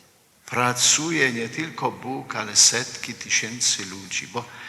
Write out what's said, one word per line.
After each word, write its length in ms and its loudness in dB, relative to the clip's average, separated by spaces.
pracuje 840 2
nie 160 -4
tylko 440 -4
Bóg, 440 -8
ale 200 0
setki 580 4
tysięcy 720 0
ludzi, 420 -6
bo 180 -6